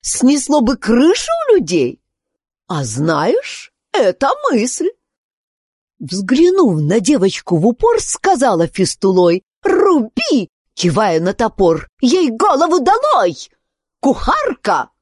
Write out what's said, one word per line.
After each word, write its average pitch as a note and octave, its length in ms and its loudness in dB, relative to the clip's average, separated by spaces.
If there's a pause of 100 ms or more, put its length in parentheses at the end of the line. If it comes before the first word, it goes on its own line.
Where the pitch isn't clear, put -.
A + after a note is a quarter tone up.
Снесло C#4+ 600 0
бы G#3+ 140 0
крышу D4+ 560 0 (160)
у A4+ 80 4
людей. D#3 460 -2 (680)
А D#3 160 -6
знаешь, D#3 880 -4 (220)
это C4+ 380 0 (180)
мысль. B3+ 400 -2 (1080)
Взглянув A3+ 800 0
на E3+ 180 0
девочку F#3+ 580 0
в E3 100 2
упор, G#4+ 340 0
сказала A#3 680 0
фистулой: F3+ 760 0 (180)
«Руби!», E4+ 880 0 (240)
кивая F3 460 0
на F3+ 140 -2
топор, F3 560 0 (120)
«ей C#4 300 2
голову D#4+ 480 2
долой! F#4+ 560 0 (640)
Кухарка!» B3+ 920 -2 (120)